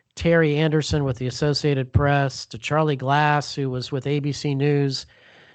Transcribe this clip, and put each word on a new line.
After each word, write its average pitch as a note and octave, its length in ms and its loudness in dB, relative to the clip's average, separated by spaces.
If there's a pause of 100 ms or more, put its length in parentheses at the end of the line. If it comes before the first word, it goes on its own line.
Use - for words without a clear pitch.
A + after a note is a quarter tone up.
(160)
Terry E3 400 2
Anderson D3+ 480 0
with C3 140 -4
the B2+ 80 -6
Associated C3+ 680 -2
Press, C#3+ 540 2
to - 100 -14
Charlie D3+ 400 0
Glass, D3 580 0
who C#3 140 -4
was B2+ 240 -6
with C#3 140 -4
A D3 120 0
B C#3+ 140 -2
C C#3+ 220 -4
News. C#3 500 0 (500)